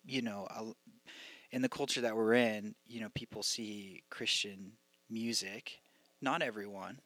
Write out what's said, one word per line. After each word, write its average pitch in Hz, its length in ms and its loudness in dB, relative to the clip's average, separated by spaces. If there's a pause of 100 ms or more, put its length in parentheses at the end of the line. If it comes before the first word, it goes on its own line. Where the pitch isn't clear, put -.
you 131 160 0
know, 101 300 -4
a, 110 140 -6 (880)
in 127 100 2
the 127 80 4
culture 139 320 0
that 113 140 2
we're 113 180 8
in, 107 400 6 (100)
you 117 160 -10
know, 110 140 -4
people 110 280 -6
see 104 680 -4
Christian 98 640 -2 (360)
music, 113 720 -4 (400)
not 147 220 2
everyone 101 640 -4